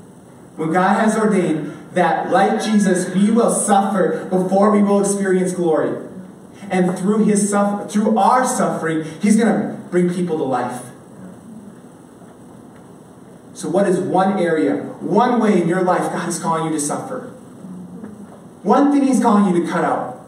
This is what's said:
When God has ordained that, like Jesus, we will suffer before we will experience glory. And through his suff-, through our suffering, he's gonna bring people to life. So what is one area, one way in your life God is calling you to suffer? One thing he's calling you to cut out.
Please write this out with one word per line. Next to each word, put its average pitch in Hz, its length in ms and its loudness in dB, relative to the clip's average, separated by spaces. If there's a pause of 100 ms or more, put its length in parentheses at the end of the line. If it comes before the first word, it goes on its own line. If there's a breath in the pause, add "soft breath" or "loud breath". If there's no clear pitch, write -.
(560)
When 160 160 -4
God 190 280 2
has 214 180 2
ordained 180 560 0 (200 loud breath)
that, - 380 0
like 208 300 2
Jesus, 196 520 2
we 208 180 4
will 233 200 4
suffer 196 760 0
before 190 420 2
we 202 100 2
will 202 200 2
experience 185 520 0
glory. 160 380 0 (800 loud breath)
And 180 280 0
through 202 280 2
his 202 240 2
suff-, 202 420 -2
through 214 260 0
our 247 280 4
suffering, 160 580 -4 (180 loud breath)
he's 208 160 4
gonna 202 400 0 (140)
bring 175 180 2
people 170 280 -4
to 143 60 -2
life. 123 400 -4 (2750)
So - 160 -10
what 190 180 2
is 180 120 2
one 190 400 0
area, 156 380 0 (220)
one 240 400 2
way 202 220 2
in 165 60 0
your 180 140 0
life 180 320 0
God 175 160 -6
is - 100 -6
calling 160 260 -2
you 156 60 -4
to 151 80 -2
suffer? - 520 -8 (1300)
One 277 300 4
thing 277 100 4
he's 254 180 2
calling 202 320 4
you 170 120 2
to - 40 -6
cut 170 140 -2
out. - 320 -4 (120)